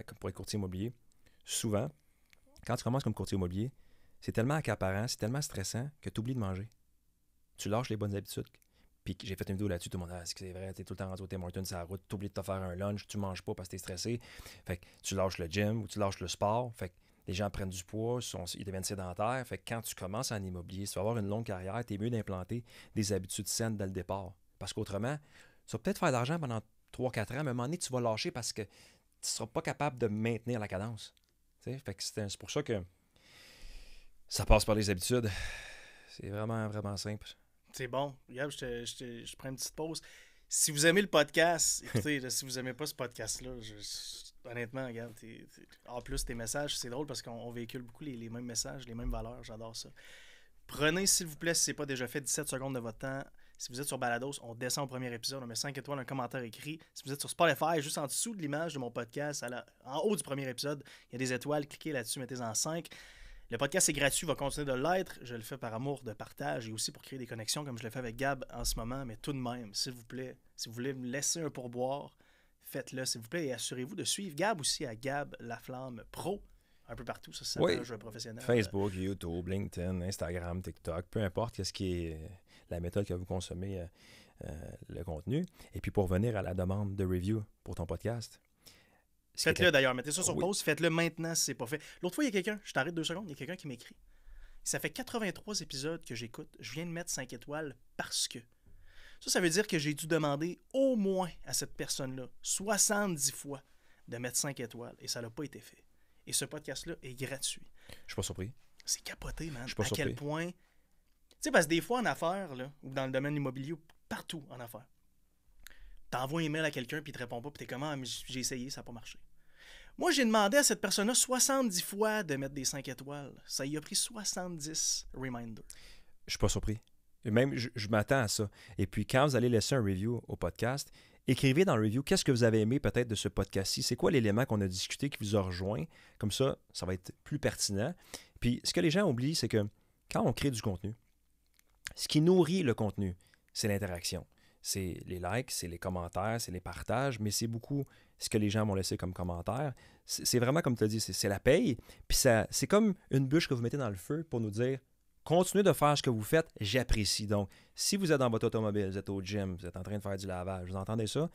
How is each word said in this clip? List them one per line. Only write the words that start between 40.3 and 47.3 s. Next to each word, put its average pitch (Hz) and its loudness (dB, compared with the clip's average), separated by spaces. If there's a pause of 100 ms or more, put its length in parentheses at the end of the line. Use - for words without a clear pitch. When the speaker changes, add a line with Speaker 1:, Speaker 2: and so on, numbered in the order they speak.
Speaker 2:
Si - 4
vous 147 4
aimez 180 8
le 190 -2
podcast, 160 4
Speaker 1:
<laughs> - -4
Speaker 2:
écoutez, 147 2
là, 127 -6
si 135 -2
vous 127 -6
aimez 127 -4
pas 151 -6
ce - -6
podcast-là, 120 -6 (100)
je, 107 -12
je, - -12
honnêtement, 120 -6
regarde, 117 -10
t'es, 113 -18
t'es, - -20 (200)
en 120 -8
plus, 135 -4
tes 127 -6
messages, 143 -4
c'est 127 -6
drôle 135 -4
parce 135 -8
qu'on, 120 -12